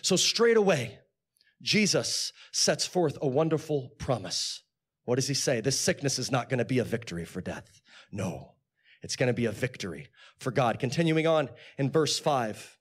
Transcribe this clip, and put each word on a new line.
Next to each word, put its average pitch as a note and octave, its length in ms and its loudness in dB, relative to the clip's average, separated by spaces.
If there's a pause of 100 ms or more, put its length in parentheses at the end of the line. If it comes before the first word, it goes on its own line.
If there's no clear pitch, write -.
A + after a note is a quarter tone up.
So F#3 140 2
straight A3+ 420 4
away, D#3+ 400 2 (640)
Jesus D3+ 680 0 (180)
sets - 360 0
forth E3+ 360 0
a D#3 60 2
wonderful D3+ 680 0
promise. - 640 -4 (420)
What B2 120 0
does C3 120 0
he C#3 60 -2
say? C3 260 0
This C3+ 200 0
sickness - 380 0
is A2 120 -4
not A#2+ 200 -2
gonna A#2+ 160 0
be B2+ 120 0
a - 60 2
victory F2 400 -6
for F#2 160 -10
death. - 400 -12 (300)
No, F#2+ 440 -8 (480)
it's - 140 -8
gonna B2+ 160 2
be A#2 140 0
a G#2+ 60 -2
victory F#2 560 -8 (300)
for - 120 -6
God. A#2 280 2
Continuing D#3+ 480 0
on D#3 240 2 (280)
in C#3 120 0
verse D3 280 2
five. A#2+ 640 -4